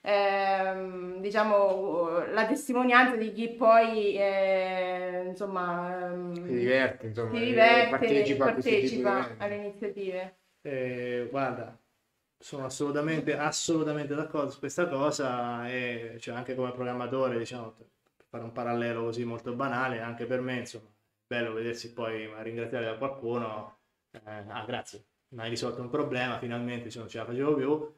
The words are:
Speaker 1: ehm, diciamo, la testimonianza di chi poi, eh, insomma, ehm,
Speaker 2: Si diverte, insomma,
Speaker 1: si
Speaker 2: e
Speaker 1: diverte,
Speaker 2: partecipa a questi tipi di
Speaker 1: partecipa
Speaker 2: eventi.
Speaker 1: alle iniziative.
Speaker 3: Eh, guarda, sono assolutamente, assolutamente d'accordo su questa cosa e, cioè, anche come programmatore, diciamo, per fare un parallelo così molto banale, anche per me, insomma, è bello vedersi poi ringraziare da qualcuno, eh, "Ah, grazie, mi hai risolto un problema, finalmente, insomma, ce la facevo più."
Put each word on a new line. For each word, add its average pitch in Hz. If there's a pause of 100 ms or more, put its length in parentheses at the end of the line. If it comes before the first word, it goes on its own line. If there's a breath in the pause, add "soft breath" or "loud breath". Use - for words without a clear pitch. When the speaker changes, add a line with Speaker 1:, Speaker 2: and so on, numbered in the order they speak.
Speaker 1:
ehm, 190
diciamo, 190
la 220
testimonianza 247
di 220
chi 226
poi, 226
eh, 185
insomma, 180
ehm, 175
Speaker 2:
Si 170 (140)
diverte, 123
insomma, 110
Speaker 1:
si 117
Speaker 2:
e 117
Speaker 1:
diverte, 226
Speaker 2:
partecipa 139
a 131
questi 131 (100)
tipi 127
di 127
Speaker 1:
partecipa 196
Speaker 2:
eventi. -
Speaker 1:
alle 208
iniziative. 196 (260)
Speaker 3:
Eh, 123
guarda, 120 (680)
sono 135
assolutamente, 147
assolutamente 147
d'accordo 151
su -
questa 175
cosa 127
e, 120
cioè, 120
anche 120
come 127
programmatore, 123
diciamo, 117
per -
fare 117
un 117
parallelo 120
così 117
molto 120
banale, 123
anche 120
per 127
me, 127
insomma, 110
è -
bello 117
vedersi 117
poi 113 (120)
ringraziare 117
da 113
qualcuno, 117 (340)
eh, - (300)
"Ah, 107
grazie, 113 (260)
mi 117
hai 113
risolto 120
un 123
problema, 123
finalmente, 120
insomma, 113
ce -
la 110
facevo 135
più." 147